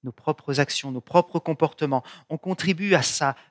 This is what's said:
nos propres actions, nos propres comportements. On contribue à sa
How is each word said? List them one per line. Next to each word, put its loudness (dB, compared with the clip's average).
nos -8
propres -2
actions, 0
nos -4
propres -8
comportements. -2
On -6
contribue 0
à 6
sa 0